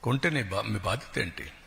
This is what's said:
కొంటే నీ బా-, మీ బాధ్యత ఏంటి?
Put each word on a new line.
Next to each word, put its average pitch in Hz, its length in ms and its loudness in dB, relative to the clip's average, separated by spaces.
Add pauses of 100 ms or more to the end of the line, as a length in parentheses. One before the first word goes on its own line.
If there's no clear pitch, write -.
కొంటే 131 260 4
నీ 143 140 2
బా-, 95 180 0
మీ 110 180 0
బాధ్యత - 400 -2
ఏంటి? - 320 -4 (160)